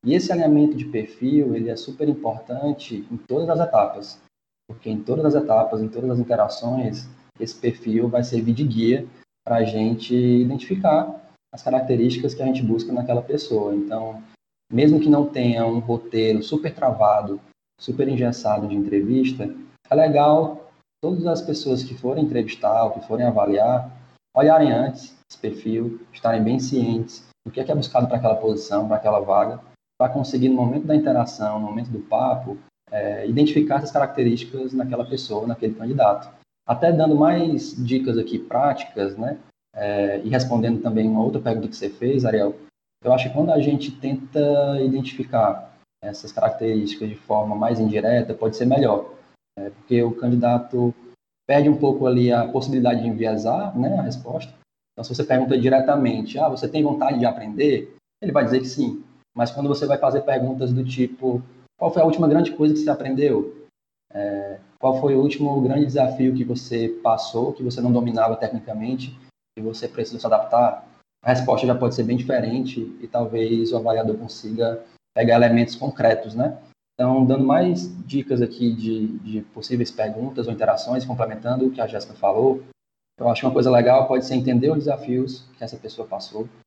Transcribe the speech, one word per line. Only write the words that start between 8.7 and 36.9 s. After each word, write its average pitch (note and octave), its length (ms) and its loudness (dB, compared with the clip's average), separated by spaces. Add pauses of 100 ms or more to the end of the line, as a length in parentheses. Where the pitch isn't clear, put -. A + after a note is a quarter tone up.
pra A#2 200 2
gente A2 500 -2
identificar D3 1040 2 (320)
as - 100 -18
características B2+ 720 0
que - 80 -8
a C3 40 -2
gente C3 160 0
busca A2+ 300 -2
naquela A#2+ 300 -2
pessoa. A2 520 -2
Então, A2 480 -6 (500)
mesmo D3+ 280 6
que D3+ 80 2
não D3 180 6
tenha A#2 400 0
um A#2 120 -2
roteiro A2+ 640 0
super D3+ 320 -4
travado, G#2 680 2 (400)
super C3 280 -2
engessado A#2 580 -2
de G2+ 80 -4
entrevista, G2+ 800 0 (340)
é C3 60 2
legal D3+ 760 2 (320)
todas E3+ 240 -2
as E3 160 -2
pessoas C3+ 400 -2
que - 120 -10
forem C#3+ 300 -2
entrevistar A2+ 600 0
ou A2 80 -2
que - 140 -10
forem B2 200 0
avaliar, B2 680 2 (400)
olharem D3 380 6
antes B2+ 420 -4 (160)
esse - 80 -20
perfil, A2+ 640 -6 (120)
estarem A2+ 300 0
bem A#2+ 160 2
cientes A#2 680 -2 (200)
do - 60 -12
que C3 80 -6
é C3 40 -4
que D#3+ 60 -6
é D3+ 40 0
buscado B2 340 0
pra B2 80 0
aquela A2+ 200 2
posição, G#2+ 520 -2
pra G#2+ 80 0
aquela G#2+ 240 2
vaga, G2+ 400 0 (380)
pra B2+ 100 4
conseguir, C3 400 0
no B2+ 80 4
momento C3 300 0
da D3+ 100 2
interação, A#2 640 0
no G#2+ 60 -6
momento A#2 240 -8
do G#2+ 100 -6
papo, A2+ 560 -2 (340)
é, G#2 380 -4
identificar D3 480 2
essas - 140 -4
características C3 800 0
naquela B2+ 320 -4
pessoa, A2+ 420 -6
naquele A2+ 280 -4
candidato. A2+ 540 0 (380)
Até E3+ 240 2